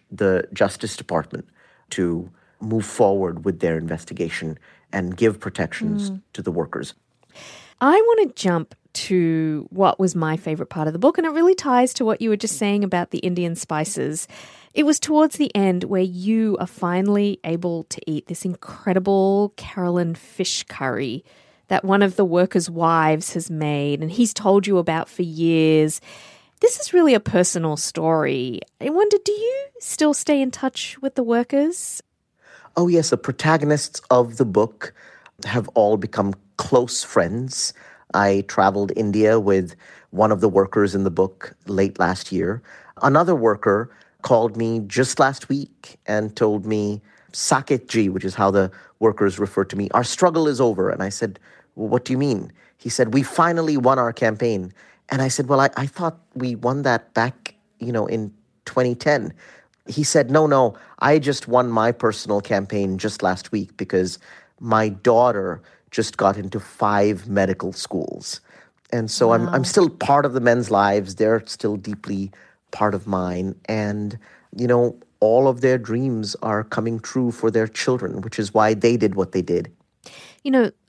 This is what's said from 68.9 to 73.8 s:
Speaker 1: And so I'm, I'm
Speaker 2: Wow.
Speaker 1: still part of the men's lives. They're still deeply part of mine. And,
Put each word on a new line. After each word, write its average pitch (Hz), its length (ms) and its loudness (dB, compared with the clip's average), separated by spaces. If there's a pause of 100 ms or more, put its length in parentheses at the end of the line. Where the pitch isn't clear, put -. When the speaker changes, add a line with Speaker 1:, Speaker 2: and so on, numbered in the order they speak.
Speaker 1:
And 117 180 -2
so 113 240 0
I'm, 113 180 2
I'm 135 120 0
Speaker 2:
Wow. - 120 -4
Speaker 1:
still 180 140 6
part 143 380 2
of 127 60 -2
the 127 80 -2
men's 120 300 2
lives. 101 440 2
They're 110 320 2
still 104 300 -4
deeply 98 560 -8 (400)
part 104 220 -2
of 98 120 -8
mine. 92 480 -4 (120)
And, 104 520 -4 (380)